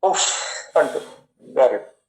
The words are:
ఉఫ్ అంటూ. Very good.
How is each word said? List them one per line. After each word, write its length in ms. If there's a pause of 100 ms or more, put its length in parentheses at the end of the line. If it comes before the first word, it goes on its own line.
ఉఫ్ 240 (520)
అంటూ. 220 (540)
Very 140
good. 400